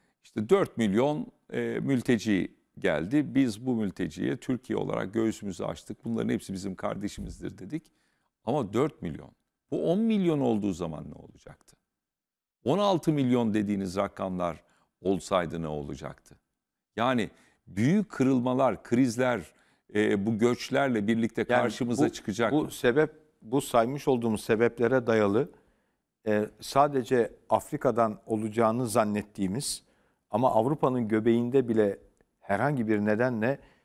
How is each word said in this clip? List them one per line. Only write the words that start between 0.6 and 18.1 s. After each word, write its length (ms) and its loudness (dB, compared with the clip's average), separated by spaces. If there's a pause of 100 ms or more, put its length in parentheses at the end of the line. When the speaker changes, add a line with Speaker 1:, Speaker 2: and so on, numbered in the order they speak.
Speaker 1:
milyon, 500 0 (260)
e, 80 -4 (200)
mülteci 760 0 (240)
geldi. 560 0
Biz 320 0
bu 80 0
mülteciye 600 -2
Türkiye 400 -4
olarak 380 -4
göğsümüzü 500 -4
açtık. 400 -10
Bunların 240 -4
hepsi 240 -4
bizim 220 -8
kardeşimizdir 840 -10
dedik. 340 -12 (520)
Ama 280 -2
dört 300 0
milyon. 280 -10 (400)
Bu 220 -2
on 60 0
milyon 420 2
olduğu 320 0
zaman 380 -8
ne 40 -16
olacaktı? 640 -20 (880)
On 140 2
altı 340 2
milyon 420 2
dediğiniz 420 0
rakamlar 680 -4 (380)
olsaydı 640 0
ne 60 -4
olacaktı? 680 -10 (600)
Yani 340 0 (360)
büyük 440 0